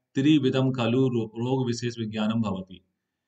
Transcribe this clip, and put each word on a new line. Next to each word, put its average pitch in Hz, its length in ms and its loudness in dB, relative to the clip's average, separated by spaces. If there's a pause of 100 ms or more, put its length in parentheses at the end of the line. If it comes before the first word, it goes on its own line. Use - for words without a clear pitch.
(140)
"त्रिविधम 131 560 4
खलु 127 360 2
रो-, 117 200 -2
रोग 123 400 -2
विशेष 120 320 -6
विज्ञानम 110 420 -2
भवति", 92 440 -8 (420)